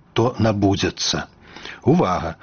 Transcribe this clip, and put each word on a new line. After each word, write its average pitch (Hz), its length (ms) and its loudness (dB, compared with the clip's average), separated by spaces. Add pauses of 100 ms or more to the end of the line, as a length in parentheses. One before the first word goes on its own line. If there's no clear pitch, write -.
(140)
то 117 260 0
набудзецца". 101 880 0 (560)
Увага! 92 600 2